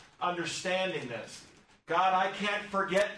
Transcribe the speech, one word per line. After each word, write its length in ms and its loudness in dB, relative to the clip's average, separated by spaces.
understanding 880 -2
this. 340 -10
God, 280 4
I 180 4
can't 320 -2
forget 540 2